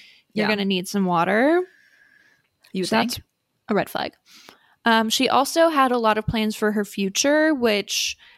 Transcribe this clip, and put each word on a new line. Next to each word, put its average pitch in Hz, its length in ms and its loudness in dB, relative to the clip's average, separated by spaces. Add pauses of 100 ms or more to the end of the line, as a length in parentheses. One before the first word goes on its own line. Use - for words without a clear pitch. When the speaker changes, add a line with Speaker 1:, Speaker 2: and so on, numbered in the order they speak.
(340)
Speaker 1:
you're 214 100 -2
Speaker 2:
Yeah. 214 40 0
Speaker 1:
gonna 202 180 -2
need 190 220 -2
some 196 180 0
water. 208 560 2 (1120)
Speaker 2:
You 185 100 -4
Speaker 1:
So 220 140 -2
Speaker 2:
think? 226 140 -2
Speaker 1:
that's - 100 -10 (480)
a 214 40 0
red 190 140 -2
flag. - 240 -8 (760)
Um, 226 240 2
she 254 180 0
also 330 400 2
had 269 240 2
a 247 60 0
lot 214 180 0
of 214 100 -4
plans 214 300 -2
for 214 160 0
her 208 140 -2
future, 285 680 2
which, 226 640 -2 (220)